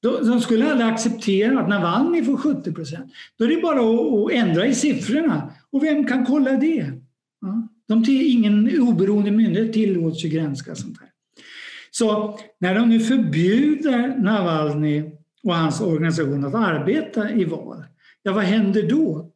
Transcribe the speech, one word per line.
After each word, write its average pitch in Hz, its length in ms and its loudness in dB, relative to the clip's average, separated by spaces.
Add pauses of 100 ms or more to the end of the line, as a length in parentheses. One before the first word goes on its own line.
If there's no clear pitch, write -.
Då, 233 180 0
de 240 220 2
skulle 240 300 2
aldrig 233 180 2
acceptera 226 680 0
att 175 100 -2
Navalny 214 540 0
får 247 140 0
sjuttio 277 340 -2
procent. 160 400 -12 (260)
Då 226 80 0
är 247 40 2
det 330 120 0
bara 311 180 0
att, 233 460 2
att - 60 -2
ändra 190 360 2
i 277 80 2
siffrorna. 240 760 -2 (180)
Och 277 120 0
vem 302 240 0
kan 247 180 0
kolla 269 260 2
det? 262 400 0 (500)
Ja. 214 260 -6 (200)
De 226 160 2
till, 269 340 2
ingen 220 440 4
oberoende 202 500 2
myndighet 214 420 2
tillåts 180 520 0
ju 160 40 -2
granska 151 460 -4
sånt - 240 -14
här. - 100 -20 (840)
Så 214 480 -2 (200)
när 185 160 0
de 233 140 2
nu 226 100 4
förbjuder 254 1160 2
Navalny 151 840 0 (400)
och 180 120 0
hans 160 260 0
organisation 160 640 -2
att 135 100 -4
arbeta 214 760 -2
i 202 140 0
val, 160 380 -10 (400)
ja, 196 100 -2
vad 208 100 0
händer 196 400 2
då? 180 520 -2